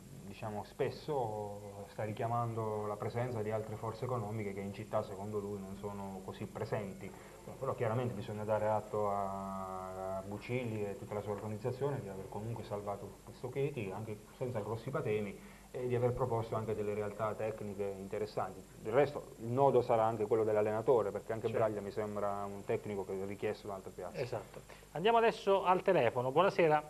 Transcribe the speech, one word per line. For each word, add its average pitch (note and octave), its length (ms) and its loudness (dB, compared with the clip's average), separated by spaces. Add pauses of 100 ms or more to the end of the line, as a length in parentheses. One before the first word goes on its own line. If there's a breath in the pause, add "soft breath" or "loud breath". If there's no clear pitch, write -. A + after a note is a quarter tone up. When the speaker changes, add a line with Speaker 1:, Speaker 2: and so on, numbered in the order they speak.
(260)
Speaker 1:
diciamo G#2 380 -6
spesso, G#2+ 960 -2 (320)
sta A2+ 100 -6
richiamando A2+ 840 0
la G#2 100 -2
presenza A#2 440 -2
di G#2+ 100 -2
altre A2 260 -2
forze A2 280 -6
economiche G#2+ 480 -2
che G2 80 -6
in G2 140 -4
città G#2+ 280 -2
secondo G2+ 360 -4
lui G2+ 200 -4
non F#2+ 200 -10
sono G2+ 460 -6
così G2+ 200 -8
presenti. G2+ 680 -4 (480 loud breath)
Però B2+ 160 -2
chiaramente A#2+ 380 0
bisogna G#2 320 -4
dare G#2+ 240 4
atto G#2 400 2
a, F#2+ 1120 -4
a F#2+ 80 -6
Bucilli A2 580 -2
e G2+ 140 -4
tutta G#2 160 -8
la G#2 80 -2
sua G#2 100 -2
organizzazione G#2+ 680 -2
di G2 60 -8
aver F#2+ 200 -8
comunque A2 360 -6
salvato G2+ 600 -6
questo - 240 -10
Chieti, C3+ 460 -2
anche G#2+ 240 -6 (180)
senza A#2 240 -2
grossi A2+ 300 -4
patemi, G#2+ 480 0 (320 loud breath)
e B2+ 160 -4
di B2 80 0
aver A#2+ 180 4
proposto A2+ 440 0
anche A2 180 0
delle G#2 180 -2
realtà G#2 420 -2
tecniche G#2 500 -4 (140)
interessanti. G2 640 -4 (180)
Del G#2+ 120 -4
resto C#3+ 460 4
il A2+ 80 -6
nodo B2 340 8
sarà A2+ 240 6
anche A2 220 2
quello A2 160 6
dell'allenatore, G#2+ 680 4
perché G2+ 200 -4
anche A2+ 140 -2
Speaker 2:
Certo. A2 160 2
Speaker 1:
Braglia G#2+ 180 2
mi G2 120 -4
sembra G2+ 520 -2
un G2 200 -6
tecnico G#2 400 0
che F#2+ 80 -6
è F#2+ 140 -2
richiesto G2+ 420 -4
da G2 60 -4
altre F#2+ 180 -10
piazze. F2+ 280 -6
Speaker 2:
Esatto. A2 400 -6 (320 loud breath)
Andiamo A3 260 6
adesso G3 460 4
al F#3 180 6
telefono. C3 500 6
Buonasera. D#3 580 6